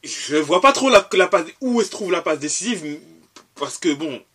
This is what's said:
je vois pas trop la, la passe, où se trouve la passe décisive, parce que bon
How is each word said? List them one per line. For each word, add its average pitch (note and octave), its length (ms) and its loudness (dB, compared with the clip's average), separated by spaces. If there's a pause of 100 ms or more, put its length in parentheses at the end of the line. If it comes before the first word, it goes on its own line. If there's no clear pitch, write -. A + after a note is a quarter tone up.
je - 320 -8
vois D#3 240 2
pas C4+ 140 6
trop C4+ 160 0
la, G3+ 240 6
la F#3 140 4
passe, E3+ 200 0 (140)
où A#3+ 200 0
se F#3+ 80 -2
trouve F#3 220 -6
la E3+ 100 0
passe D#3 180 -4
décisive, D3+ 600 -6 (560)
parce C#3 220 -8
que D#3+ 160 0
bon C#3 280 -6 (140)